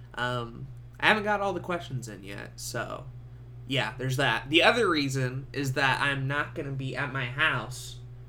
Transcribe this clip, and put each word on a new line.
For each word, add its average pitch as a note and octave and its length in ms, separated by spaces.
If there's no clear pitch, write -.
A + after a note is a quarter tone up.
um, B2 540
I D3+ 80
haven't G#3+ 160
got G#3 160
all G3 120
the F3 60
questions E3 500
in F#2+ 140
yet, G2+ 320
so - 520
yeah, A#2+ 320
there's B2+ 200
that. A#2+ 320
The E3 120
other A3+ 260
reason C3+ 640
is C#3 200
that C3+ 280
I'm C3+ 280
not D3 260
gonna C#3+ 160
be C3 240
at C3 180
my C3 120
house C3 720